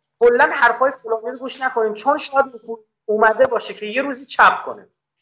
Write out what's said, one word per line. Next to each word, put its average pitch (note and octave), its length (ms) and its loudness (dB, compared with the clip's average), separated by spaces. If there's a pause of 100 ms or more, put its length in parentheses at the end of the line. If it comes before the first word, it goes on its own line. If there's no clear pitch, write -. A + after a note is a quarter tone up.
(200)
کلاً A#3+ 340 4
حرفای B3 380 2
فلانی A3+ 400 -6
رو C4 60 -12
گوش C4 240 -10
نکنیم، A3+ 320 -2
چون D4 240 -2
شاید C4+ 280 -2
نفوذ A3+ 340 -14 (260)
اومده A3 420 2
باشه G#3+ 260 -4
که G#3+ 120 -12
یه A3+ 160 -4
روزی C#4 240 -8
چپ - 400 2
کنه. G#2+ 240 -14 (320)